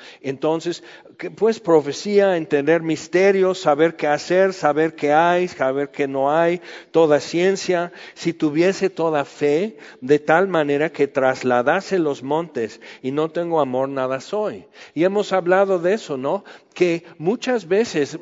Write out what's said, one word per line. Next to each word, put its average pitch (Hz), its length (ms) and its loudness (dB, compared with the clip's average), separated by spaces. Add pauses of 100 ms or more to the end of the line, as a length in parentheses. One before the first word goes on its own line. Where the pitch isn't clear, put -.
(220)
Entonces, 156 600 -4 (360)
que, 180 120 -10
pues, 220 300 0
profecía, 175 800 2
entender 151 440 0
misterios, 185 800 0
saber 160 380 2
qué 151 100 -4
hacer, 175 460 2
saber 156 420 0
qué 147 160 -2
hay, 175 380 4
saber 139 420 -2
qué 143 160 -4
no 135 240 -2
hay, 170 300 0 (300)
toda 151 280 4
ciencia. 175 720 -2 (220)
"Si - 180 -6
tuviese 170 580 0
toda 156 360 -2
fe, 165 520 -2 (220)
de 147 200 2
tal 160 280 2
manera 151 420 0
que 143 180 -2
trasladase 131 920 0
los 143 240 -2
montes, 143 560 -6 (240)
y 131 80 -6
no 151 180 -2
tengo 170 300 -2
amor, 131 300 -2
nada 131 320 -4
soy". 202 440 -8 (280)
Y 151 100 0
hemos 196 300 0
hablado 190 460 2
de 180 140 0
eso, 185 240 -6
¿no? 151 280 -6 (280)
Que 170 300 0 (140)
muchas 214 500 -4
veces 165 540 -2